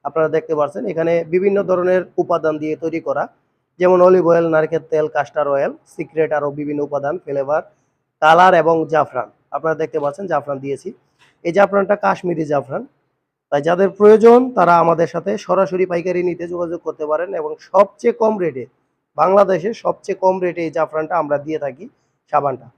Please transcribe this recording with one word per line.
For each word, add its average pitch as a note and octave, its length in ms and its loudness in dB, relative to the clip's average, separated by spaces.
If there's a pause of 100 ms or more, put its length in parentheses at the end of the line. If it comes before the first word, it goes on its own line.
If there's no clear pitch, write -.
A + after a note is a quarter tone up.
আপনারা D#3 320 -2
দেখতে D#3 220 -4
পাচ্ছেন, D3 240 -4 (100)
এখানে E3 200 -2 (220)
বিভিন্ন G3 240 2 (120)
ধরনের F3+ 320 0 (200)
উপাদান D#3 400 0
দিয়ে D#3 200 -4
তৈরি D#3+ 240 -6
করা, C#3+ 180 -4 (560)
যেমন F3+ 180 4 (100)
অলিভ F#3 220 6
অয়েল, E3+ 240 4
নারকেল D#3 280 0 (100)
তেল, D#3 140 0 (100)
কাস্টার D3 360 -2
অয়েল, D3 200 -2 (220)
সিক্রেট, D#3 440 -4
আরও D3 100 -2 (100)
বিভিন্ন D3 300 -6
উপাদান, C#3+ 260 -4 (100)
ফ্লেভার, C#3 380 -4 (600)
কালার F3 300 6 (100)
এবং E3 140 2 (160)
জাফরান। C3 360 -2 (280)
আপনারা D#3+ 260 -4
দেখতে D#3 220 -6
পাচ্ছেন, C#3+ 280 -6
জাফরান C#3+ 320 -4
দিয়েছি। C#3 240 -8 (580)
এই E3+ 100 -4
জাফরানটা G3+ 480 2
কাশ্মীরি E3+ 480 -2
জাফরান। C#3+ 320 -4 (680)
তাই C#3+ 160 0
যাদের F3+ 300 2
প্রয়োজন, A3 400 8 (180)
তারা F3 260 4
আমাদের E3 320 2
সাথে F3 160 -4 (160)
সরাসরি F#3 440 0
পাইকারি F3 380 -4
নিতে E3+ 240 -6
যোগাযোগ E3+ 340 -8
করতে D3+ 240 -8
পারেন D#3+ 180 -2 (120)
এবং D3+ 100 -6 (200)
সবচেয়ে G#3 520 0
কম A3 200 2
রেটে, C3 220 -6 (540)
বাংলাদেশে F#3+ 520 2 (120)
সবচেয়ে F#3 400 -6
কম F#3+ 120 2 (100)
রেটে E3+ 220 -4
এই D3+ 100 -8
জাফরানটা D#3 460 -4
আমরা D3 140 -2 (100)
দিয়ে D#3 180 -6
থাকি, C3+ 200 -10 (460)
সাবানটা। C#3+ 360 -2 (120)